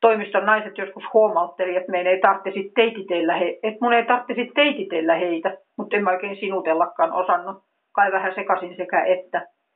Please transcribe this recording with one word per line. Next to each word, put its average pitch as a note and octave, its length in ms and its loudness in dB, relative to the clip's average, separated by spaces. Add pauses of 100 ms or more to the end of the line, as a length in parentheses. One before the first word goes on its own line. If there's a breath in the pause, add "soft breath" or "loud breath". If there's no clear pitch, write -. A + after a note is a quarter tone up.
Toimiston G#3 460 2
naiset G#3+ 320 0
joskus F#3+ 340 -10
huomautteli, F#3 640 2
et F#3 120 -2
meidän F#3 240 0
ei F#3+ 80 2
tarttisi G3 540 0
teititellä G3 600 0
he-, F3 280 -2
et A3 180 -6
mun A#3+ 120 2
ei A#3 120 4
tarttisi A#3+ 500 -2
teititellä F#3+ 600 0
heitä, E3+ 420 -2 (200)
mut - 180 -6
en G#3 100 0
mä F#3 60 2
oikein G3 260 -4
sinutellakaan E3+ 760 0
osannut. F#3 500 -2 (300)
Kai G3+ 200 2
vähän F#3+ 220 -2
sekasin F#3 420 -4
sekä F3+ 280 -2
että. F#3 420 -2 (300)